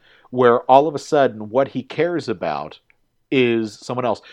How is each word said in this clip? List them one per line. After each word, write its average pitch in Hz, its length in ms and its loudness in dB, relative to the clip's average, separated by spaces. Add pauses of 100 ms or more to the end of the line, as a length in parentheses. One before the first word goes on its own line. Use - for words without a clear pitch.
(300)
where 123 320 4
all 139 240 6
of 156 80 -6
a 139 60 -8
sudden 120 480 -2
what 127 200 0
he 127 140 -8
cares 160 460 -4
about 78 500 -8 (520)
is 117 460 0
someone 123 280 -8
else. 110 160 -4 (120)